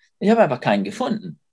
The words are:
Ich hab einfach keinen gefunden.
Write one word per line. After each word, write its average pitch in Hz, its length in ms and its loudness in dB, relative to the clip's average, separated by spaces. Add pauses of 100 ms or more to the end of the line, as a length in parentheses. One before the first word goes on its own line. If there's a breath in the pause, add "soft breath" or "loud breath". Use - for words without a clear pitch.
(180)
Ich 185 100 0
hab 226 100 4
einfach 151 220 2
keinen 107 240 0
gefunden. - 540 -6 (140)